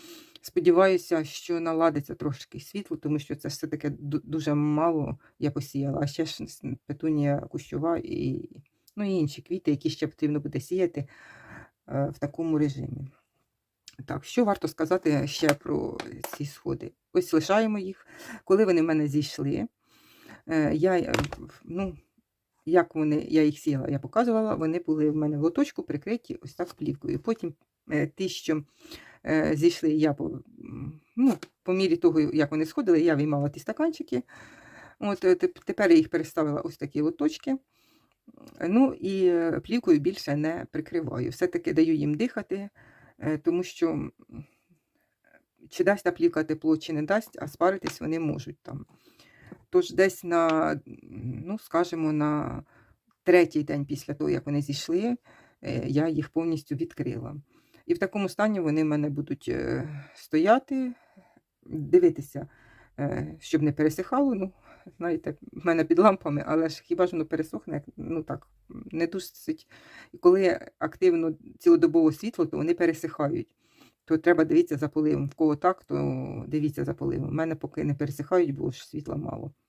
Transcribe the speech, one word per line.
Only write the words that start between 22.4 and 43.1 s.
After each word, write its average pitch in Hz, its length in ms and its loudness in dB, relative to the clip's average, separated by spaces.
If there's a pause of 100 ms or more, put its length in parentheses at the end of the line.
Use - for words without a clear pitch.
як 165 280 2
вони, 151 340 0
я 156 140 6
їх 151 160 2
сіяла, 139 300 -2
я 139 100 -2
показувала, 220 560 0
вони 160 240 -2
були 151 300 2
в 151 60 -2
мене 151 220 0
в 143 40 0
лоточку 269 420 0
прикриті - 580 -6
ось - 120 -18
так 180 200 -8
плівкою. - 460 -6
Потім, 226 340 -4 (380)
е, 147 160 0
ті, 185 220 -4
що, 156 340 -4 (600)
е, 156 300 2
зійшли, 160 340 2
я 151 240 2
по, - 120 -6 (340)
м, 139 420 -12 (140)
ну, 240 220 4 (260)
по 180 100 0
мірі 185 240 2
того, 165 220 4
як 147 320 2
вони 156 140 0
сходили, 170 360 2
я 165 140 4
виймала 143 340 0
ті - 100 -12
стаканчики. 277 640 -4 (760)
От, 202 240 -4
е, 370 120 6
теп-, 359 300 -2
тепер 202 260 2
я 165 60 10
їх 160 120 4
переставила 156 520 -2
ось - 160 -10
такі 151 240 -6
лоточки. 269 560 -2 (1040)
Ну, 233 320 4
і, 190 340 0
е, 170 320 2
плівкою 185 400 2
більше 147 360 -2
не 156 360 -2
прикриваю. 156 580 -4
Все-таки - 440 -2
даю 160 220 4
їм 147 180 0
дихати, 202 560 -4 (500)